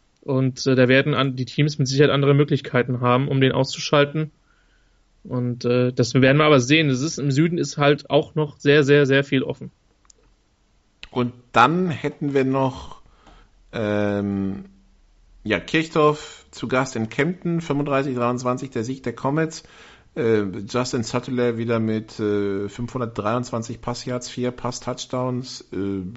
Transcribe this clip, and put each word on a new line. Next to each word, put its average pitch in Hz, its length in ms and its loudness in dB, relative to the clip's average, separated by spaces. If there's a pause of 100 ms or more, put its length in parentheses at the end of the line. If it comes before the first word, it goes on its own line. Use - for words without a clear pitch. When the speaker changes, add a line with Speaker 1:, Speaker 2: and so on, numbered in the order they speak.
(200)
Speaker 1:
Und, 131 480 -2
äh, 131 80 4
da 127 100 6
werden 135 280 4
an, 131 200 0
die 127 100 -6
Teams 147 360 0
mit 127 80 0
Sicherheit 135 240 4
andere 139 220 4
Möglichkeiten 131 680 0
haben, 123 260 2
um 135 140 0
den 131 100 4
auszuschalten. 147 800 0 (960)
Und, 123 400 -4
äh, 123 280 2
das 127 220 0
werden 131 240 6
wir 156 60 4
aber 151 160 6
sehen. 147 280 4
Es 127 140 0
ist, 165 160 -4
im 139 140 -2
Süden 160 260 2
ist 139 180 -4
halt 147 320 2
auch - 280 0
noch 151 220 -4
sehr, 147 260 4
sehr, 143 220 6
sehr 139 180 4
viel 135 180 0
offen. - 300 -8 (1400)
Speaker 2:
Und 123 220 -2 (180)
dann 160 400 4
hätten 143 420 -6
wir 135 120 2
noch, 135 580 -4 (680)
ähm, 101 920 -2 (760)
ja, 104 160 0
Kirchdorf 156 960 0
zu - 160 -10
Gast 131 260 -2
in 113 140 -4
Kempten, 170 520 -2
fünfunddreißig 143 540 -2
dreiundzwanzig, 123 560 -2
der 113 140 -4
Sieg 131 180 -8
der 117 120 -6
Comets. 160 500 -4 (500)
Äh, 113 280 2 (260)
Justin 123 360 -2
Sutler 120 540 -2
wieder 117 200 -2
mit, 110 400 -4
äh, 101 500 -2
fünfhundertdreiundzwanzig 117 1120 -6
Passyards, 123 480 -8
vier 123 220 -6
Pass-Touchdowns, 127 1200 -8
äh, 98 300 -4 (140)